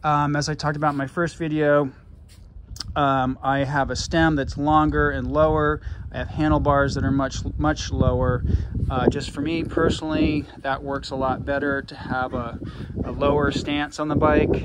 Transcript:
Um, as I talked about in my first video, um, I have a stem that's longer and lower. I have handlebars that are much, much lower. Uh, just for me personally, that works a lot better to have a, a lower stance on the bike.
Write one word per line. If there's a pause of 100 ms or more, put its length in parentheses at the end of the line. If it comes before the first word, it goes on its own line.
Um,
as
I
talked
about
in
my
first
video, (1040)
um,
I
have
a
stem
that's
longer
and
lower. (320)
I
have
handlebars
that
are
much, (200)
much
lower. (440)
Uh,
just
for
me
personally, (140)
that
works
a
lot
better
to
have
a, (420)
a
lower
stance
on
the
bike.